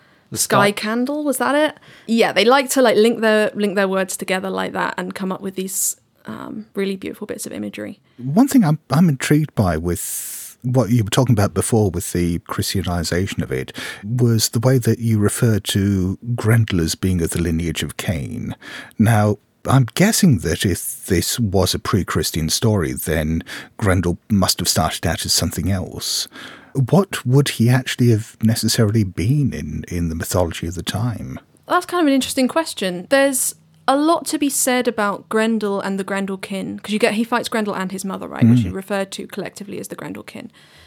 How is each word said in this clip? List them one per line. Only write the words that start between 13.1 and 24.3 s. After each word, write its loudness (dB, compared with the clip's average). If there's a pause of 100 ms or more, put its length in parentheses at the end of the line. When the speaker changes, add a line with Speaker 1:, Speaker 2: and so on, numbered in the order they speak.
Speaker 3:
of -8
it -4 (320)
was 2
the -2
way 4
that 2
you 2
referred 2
to 2 (160)
Grendel 2
as 0
being 0
of 0
the -2
lineage -2
of -8
Cain. -6 (420)
Now, 4 (280)
I'm 4
guessing 4
that -2
if -4
this 0
was 2
a -4
pre-Christian -2
story, 0
then -2 (340)
Grendel 2 (140)